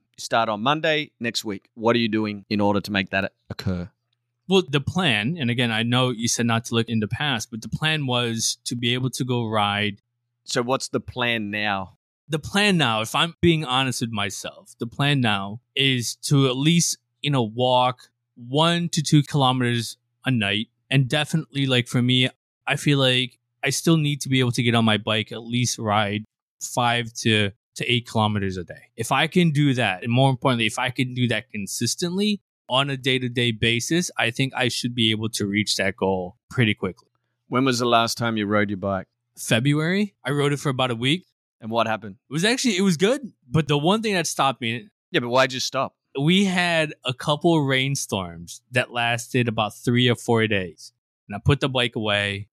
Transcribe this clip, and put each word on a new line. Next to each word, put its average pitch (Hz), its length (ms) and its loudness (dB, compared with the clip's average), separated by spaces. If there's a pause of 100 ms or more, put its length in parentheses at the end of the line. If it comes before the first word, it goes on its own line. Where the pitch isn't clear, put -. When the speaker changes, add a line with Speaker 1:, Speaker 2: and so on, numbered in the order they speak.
(160)
Speaker 1:
You - 60 -14
start 113 260 0
on 104 140 -4
Monday 151 480 0 (100)
next 117 240 -4
week. 101 300 -8
What 113 200 2
are 120 40 2
you 117 100 2
doing 104 400 -2
in 104 120 0
order 101 200 2
to 104 100 -6
make 98 200 -2
that 98 220 -2 (180)
occur? 90 400 -6 (580)
Speaker 2:
Well, 185 180 4
the 139 140 -2
plan, 139 580 0
and 120 120 0
again, 120 200 0
I 110 120 0
know 123 260 2
you 117 180 -4
said 117 200 0
not 113 200 2
to - 80 -4
look 117 140 2
in 113 120 0
the 104 80 0
past, - 420 -2
but 113 100 -10
the 117 80 -12
plan 156 380 -2
was 120 580 -2
to - 100 -6
be 120 200 0
able 123 160 -2
to - 140 -6
go 120 220 -2
ride. 104 540 0 (440)
Speaker 1:
So - 180 0
what's 123 260 -2
the 127 120 -2
plan 117 500 -2
now? 104 480 -4 (280)
Speaker 2:
The 156 120 -2
plan 196 400 2
now, 113 240 2
if - 120 -6
I'm 160 280 -2
being 160 240 4
honest 127 340 0
with 117 100 -2
myself, - 680 -6
the 117 80 -6
plan 143 340 0
now 104 400 0 (140)
is 131 480 0
to 135 240 4
at 127 100 0
least, 165 400 2 (240)
you 147 100 -4
know, 135 120 2
walk 127 680 0 (240)
one 160 560 0
to 160 120 -2
two 147 200 4
kilometers 127 760 0 (260)
a 131 60 -2
night. 107 380 0 (220)
And 135 160 4
definitely, 147 600 -2
like, 123 200 2
for 127 140 0
me, 127 300 2 (360)
I 135 100 0
feel 143 220 2
like 127 400 0 (240)
I 139 60 -2
still 160 300 2
need 147 240 -2
to 135 80 -6
be 131 100 4
able 123 120 2
to 127 100 -2
get 117 120 2
on 113 120 4
my 107 100 4
bike, 110 360 -2
at 113 100 -10
least 120 360 -2
ride 107 460 0 (380)
five 120 580 -2
to, 107 300 2 (240)
to - 180 -4
eight 120 160 0
kilometers 104 480 0
a 87 80 -8
day. - 320 -18
If 117 160 -6
I 139 140 2
can 170 240 4
do 143 240 4
that, 101 280 0
and 120 80 -4
more 135 200 6
importantly, 123 340 2
if 107 140 0
I 127 100 -2
can 127 240 -4
do 123 160 0
that 107 220 -2
consistently 175 920 -4 (300)
on 135 180 2
a 139 80 -4
day-to-day 123 560 0
basis, 120 640 0
I 117 140 0
think 135 260 -2
I 127 120 0
should 123 260 -4
be 113 160 2
able 110 200 -2
to 107 160 -4
reach 101 300 -2
that 98 200 -2
goal 95 400 -2 (120)
pretty 110 240 2
quickly. - 360 -8 (400)
Speaker 1:
When 127 180 2
was 123 120 0
the 123 80 0
last 117 300 2
time 113 220 -2
you 101 80 0
rode 104 240 2
your 101 80 -6
bike? 98 300 -4 (300)
Speaker 2:
February. 156 760 0 (100)
I - 80 -2
rode 143 200 0
it 139 60 -2
for - 100 -4
about 131 220 0
a 117 60 -4
week. 139 280 -2 (360)
Speaker 1:
And 110 120 -10
what 113 160 2
happened? 104 280 -6 (140)
Speaker 2:
It - 20 -12
was 160 120 -2
actually, 233 320 0
it 185 60 2
was 185 140 4
good. 226 360 0 (160)
But 147 180 0
the 147 120 0
one 185 220 2
thing 208 140 -2
that 170 120 -2
stopped 135 340 -2
me 117 280 -6 (220)
Speaker 1:
Yeah, 170 100 0
but 120 80 -2
why'd 131 240 4
you 127 80 -6
stop? 135 340 -4 (240)
Speaker 2:
We 180 260 4
had 175 500 0 (100)
a 127 100 -4
couple 156 480 0
rainstorms 117 1000 -4 (100)
that 123 200 -2
lasted 120 560 -2
about 110 260 -2
three 123 340 2
or 117 80 2
four 113 300 2
days. 95 460 -4 (360)
And 101 80 -10
I - 20 -12
put 143 220 2
the 147 80 0
bike 123 280 -2
away. 101 560 -2